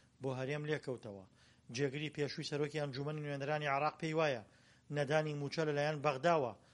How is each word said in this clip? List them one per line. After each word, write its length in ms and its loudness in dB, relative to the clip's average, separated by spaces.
بۆ 160 -2
هەرێم 300 -2
لێکەوتەوە. 600 -4
جێگری 460 -2
پێشووی 340 -2
سەرۆکی 320 -2
ئەنجومەنی 440 -4
نوێنەرانی 460 0
عێراق 260 2
پێی 160 -2
وایە 300 2
نەدانی 500 2
موچە 260 -2
لەلایەن 360 2
بەغداوە 520 4